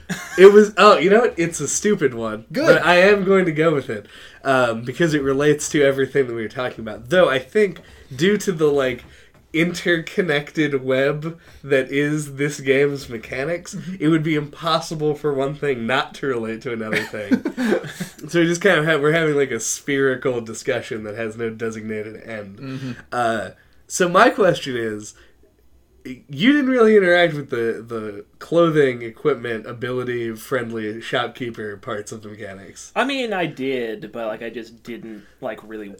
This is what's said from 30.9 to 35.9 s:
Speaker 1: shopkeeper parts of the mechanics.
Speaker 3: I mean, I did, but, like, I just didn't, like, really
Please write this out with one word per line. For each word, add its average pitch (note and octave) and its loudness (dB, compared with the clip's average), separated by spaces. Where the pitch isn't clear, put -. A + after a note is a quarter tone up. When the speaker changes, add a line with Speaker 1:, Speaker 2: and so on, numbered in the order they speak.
Speaker 1:
shopkeeper A#2 -6
parts G#2 -10
of A2+ -14
the G#2+ -18
mechanics. G2 -18
Speaker 3:
I A#3 0
mean, C4 -4
I F3+ -2
did, B2 -6
but, A#2 -8
like, A2 -8
I A#2 -8
just A2+ -14
didn't, A2 -14
like, A2+ -8
really G#2+ -12